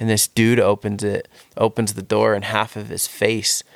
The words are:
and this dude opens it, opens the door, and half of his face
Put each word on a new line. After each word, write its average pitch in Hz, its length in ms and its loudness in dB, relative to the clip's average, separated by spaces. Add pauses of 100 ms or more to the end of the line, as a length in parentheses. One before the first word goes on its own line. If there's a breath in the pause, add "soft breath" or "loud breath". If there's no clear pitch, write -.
and 113 100 -2
this 107 180 2
dude 113 320 4
opens 101 440 0
it, 104 240 -4 (300 soft breath)
opens 110 360 0
the 98 80 -8
door, 107 320 2
and 101 120 -4
half 107 320 -4
of 107 100 -10
his - 200 -6
face 107 540 -2 (140)